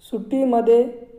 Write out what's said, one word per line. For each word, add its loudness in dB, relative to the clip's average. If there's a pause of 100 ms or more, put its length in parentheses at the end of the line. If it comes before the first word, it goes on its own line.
सुट्टीमध्ये 0 (300)